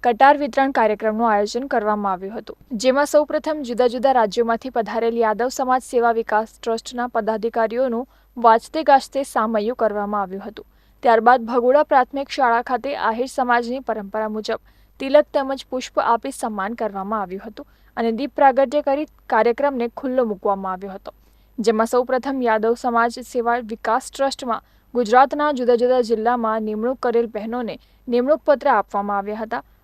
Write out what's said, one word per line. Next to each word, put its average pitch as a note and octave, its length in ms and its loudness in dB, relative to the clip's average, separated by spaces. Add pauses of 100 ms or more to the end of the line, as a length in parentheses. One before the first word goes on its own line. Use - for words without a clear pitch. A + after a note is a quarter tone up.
કટાર C4+ 360 6
વિતરણ C4+ 340 0
કાર્યક્રમનું A3 580 0
આયોજન G#3+ 380 0
કરવામાં G#3 440 -2
આવ્યું F#3+ 240 -10
હતું, - 220 -14 (180)
જેમાં C4 360 2
સૌપ્રથમ D4+ 500 0
જુદા A#3+ 260 2
જુદા B3+ 240 2
રાજ્યોમાંથી B3+ 640 0
પધારેલ A#3 420 -2
યાદવ A3+ 320 0
સમાજ B3+ 320 0
સેવા A#3 300 2
વિકાસ A3 420 -2
ટ્રસ્ટના A#3+ 540 -6
પદાધિકારીઓનું A3+ 1000 -2 (280)
વાજતે A#3 480 2
ગાજતે C4+ 400 2
સામૈયું A3+ 580 -2
કરવામાં G#3 400 -2
આવ્યું F#3+ 240 -10
હતું. - 200 -16 (360)
ત્યારબાદ A#3 480 6
ભગોડા B3+ 340 4
પ્રાથમિક C#4 460 0
શાળા A#3+ 320 2
ખાતે B3 280 -4 (140)
આહિર A3+ 240 -2
સમાજની B3 580 -2
પરંપરા G#3+ 420 -6
મુજબ G#3+ 320 -6 (400)
તિલક C#4 320 4
તેમજ C4+ 280 -2 (100)
પુષ્પ - 340 -4
આપી C4 340 -2
સન્માન G#3+ 360 -6
કરવામાં G#3 480 -6
આવ્યું F#3+ 240 -10
હતું A3+ 200 -16 (300)
અને A3+ 160 -2
દીપ B3+ 220 -6
પ્રાગટ્ય C#4 480 4
કરી C#4+ 260 -2 (180)
કાર્યક્રમને A#3+ 600 0 (100)
ખુલ્લો B3+ 280 -2
મૂકવામાં G3 480 -2
આવ્યો F#3 200 -10
હતો, - 200 -16 (460)
જેમાં A3 280 2
સૌપ્રથમ B3+ 560 -2
યાદવ A3+ 340 2
સમાજ A#3 400 0 (100)
સેવા A#3 300 -2 (140)
વિકાસ A3+ 360 -2
ટ્રસ્ટમાં C4+ 560 -4 (320)
ગુજરાતના B3+ 580 4
જુદા B3 240 2
જુદા B3 260 2
જિલ્લામાં A3+ 600 0
નિમણૂક G#3+ 380 -4
કરેલ A#3 340 0
બહેનોને A3 400 -8 (340)
નિમણૂક B3+ 360 0
પત્ર C#4+ 240 2
આપવામાં G3+ 500 0
આવ્યા G#3 240 -6
હતા. A3+ 180 -8 (240)